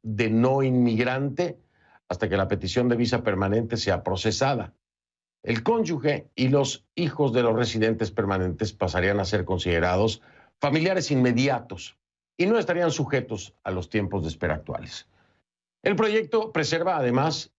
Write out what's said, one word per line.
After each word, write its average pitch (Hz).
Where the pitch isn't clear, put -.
de 110
no 127
inmigrante 127
hasta 90
que 95
la 98
petición 104
de 120
visa 117
permanente 107
sea 90
procesada. 110
El 113
cónyuge 160
y 127
los 139
hijos 147
de 123
los 113
residentes 110
permanentes 92
pasarían 92
a 95
ser 95
considerados 90
familiares 160
inmediatos 123
y 170
no 220
estarían 170
sujetos 131
a 98
los 92
tiempos 98
de 80
espera 80
actuales. -
El 196
proyecto 220
preserva, 165
además, 135